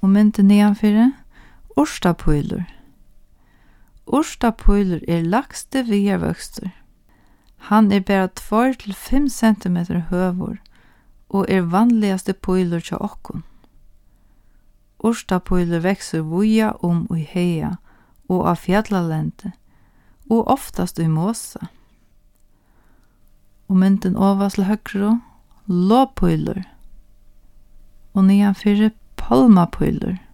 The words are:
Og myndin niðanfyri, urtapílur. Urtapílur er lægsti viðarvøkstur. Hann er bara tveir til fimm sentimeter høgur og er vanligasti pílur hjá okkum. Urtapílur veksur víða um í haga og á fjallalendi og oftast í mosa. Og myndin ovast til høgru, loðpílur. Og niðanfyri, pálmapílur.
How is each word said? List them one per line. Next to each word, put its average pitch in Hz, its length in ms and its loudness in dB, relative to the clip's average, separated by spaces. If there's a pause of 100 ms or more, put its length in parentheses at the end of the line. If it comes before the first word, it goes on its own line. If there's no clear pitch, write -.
Og 190 80 2
myndin 208 400 4
niðanfyri, 208 600 4 (640)
urtapílur. - 880 0 (1400)
Urtapílur 208 960 0
er 165 200 0
lægsti 254 600 -4
viðarvøkstur. 190 840 -4 (960)
Hann 214 240 4
er 202 80 2
bara 190 320 0
tveir 247 480 -2
til 196 160 -12
fimm 277 320 0
sentimeter 180 800 -2
høgur 180 480 -4 (720)
og 196 180 -2
er 185 220 0
vanligasti 202 640 0
pílur 180 480 -2
hjá - 160 -10
okkum. - 460 -10 (1600)
Urtapílur 180 800 0
veksur 170 400 -4
víða 214 560 0
um 170 320 0
í 165 160 -4
haga 170 460 -4 (540)
og 180 200 0
á 175 80 2
fjallalendi 175 960 -4 (760)
og 226 200 0
oftast - 500 -4
í 165 80 0
mosa. 175 640 -6 (2000)
Og 190 80 2
myndin 190 400 2
ovast 196 400 0
til 190 100 0
høgru, 202 440 -4 (560)
loðpílur. 180 1000 0 (1500)
Og 196 160 4
niðanfyri, 202 640 2 (260)
pálmapílur. 185 1000 2 (160)